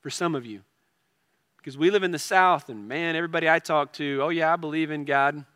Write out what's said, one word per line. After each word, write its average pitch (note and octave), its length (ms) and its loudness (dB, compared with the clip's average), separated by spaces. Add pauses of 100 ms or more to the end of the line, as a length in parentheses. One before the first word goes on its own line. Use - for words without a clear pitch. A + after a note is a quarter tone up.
for D3 80 -12
some E3+ 260 -2
of B2 100 -6
you. G#2 160 -14 (960)
Because C3+ 200 -14
we E3 140 4
live G3+ 120 2
in F#3 80 0
the D#3 80 -4
South, F#3 500 4
and G#2+ 180 -12
man, D#3+ 280 -4
everybody E3 340 -2
I E3 100 4
talk D3+ 340 0
to, C#3+ 280 -4
"Oh D3+ 80 0
yeah, E3 240 2
I - 20 2
believe D#3 340 -2
in D3+ 160 -6
God. C#3+ 380 2 (120)